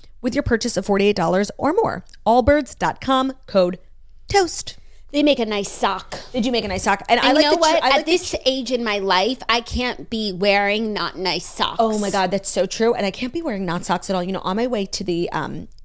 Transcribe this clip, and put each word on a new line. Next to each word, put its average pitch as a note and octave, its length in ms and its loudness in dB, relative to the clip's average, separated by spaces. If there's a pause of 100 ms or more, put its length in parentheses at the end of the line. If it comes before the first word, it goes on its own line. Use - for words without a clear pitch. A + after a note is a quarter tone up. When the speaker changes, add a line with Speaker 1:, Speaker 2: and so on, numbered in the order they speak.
(200)
Speaker 1:
with A#3+ 140 -2
your C#4 80 2
purchase A#3 340 0
of G3 100 -2
forty-eight G3+ 280 2
dollars F#3 440 2
or - 160 0
more. G3 300 0 (220)
Allbirds B3+ 500 4
dot E3 240 -2
com, C4 340 0 (120)
code F3+ 320 2 (480)
toast. - 520 0 (340)
Speaker 2:
They D4 100 2
make C#4+ 160 4
a A#3 80 0
nice G#3 240 -4
sock. - 480 -4 (140)
Speaker 1:
They B3+ 80 -2
do A#3+ 100 0
make A3+ 140 0
a G#3 40 -6
nice F#3+ 140 -4
sock. G3 260 0
And A#3 120 4
Speaker 2:
And C4+ 80 4
Speaker 1:
I C#4+ 60 6
like D4+ 100 6
Speaker 2:
you D4 60 4
know - 0 -
Speaker 1:
the F4 60 6
tr-, E4+ 40 0
Speaker 2:
what? D#4+ 240 4
Speaker 1:
I - 20 4
Speaker 2:
At C4+ 60 4
Speaker 1:
like D4+ 140 2
the D#4+ 40 0
Speaker 2:
this F4 200 2
Speaker 1:
tr- - 60 -4 (100)
Speaker 2:
age C4 260 0
in A#3+ 100 0
my G#3 160 -2
life, G3 400 2 (100)
I A#3 120 2
can't A#3+ 500 -4
be G#3+ 220 -2
wearing G3+ 600 2
not E3+ 240 -4
nice F3 300 -2
socks. - 320 -4
Speaker 1:
Oh A3 220 2
my G3+ 100 0
God, F#3+ 220 0
that's G3 180 -4
so F#3+ 160 0
true. A3+ 280 0
And G3+ 120 -2
I F#3+ 60 -2
can't B3 200 -8
be E4+ 80 -6
wearing G#3+ 240 -4
not F3 200 -4
socks F#3 260 -2
at G3 60 0
all. F3+ 80 -2
You F#3+ 80 -4
know, F#3+ 80 -4
on F#3+ 160 -4
my A#3 100 0
way A3 200 -2
to - 180 -8
the, E3+ 260 -2
um, D3+ 380 -6 (160)